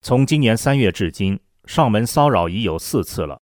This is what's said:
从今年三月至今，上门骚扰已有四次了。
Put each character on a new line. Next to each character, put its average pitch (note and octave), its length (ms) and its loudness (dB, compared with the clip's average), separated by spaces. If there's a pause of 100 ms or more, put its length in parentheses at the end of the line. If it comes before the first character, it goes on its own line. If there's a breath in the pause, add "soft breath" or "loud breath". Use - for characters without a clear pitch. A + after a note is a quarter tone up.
从 B2+ 240 0
今 D3+ 160 0
年 A2+ 160 4
三 C#3 220 0
月 A2 120 2
至 E2+ 220 -4
今， G2 260 -2 (280)
上 C#3+ 240 2
门 G#2+ 160 0
骚 D3 240 2
扰 F2 180 2
已 F#2+ 140 -4
有 E2 160 -2
四 G#2+ 260 -4
次 E2+ 220 -6
了。 C2+ 220 -12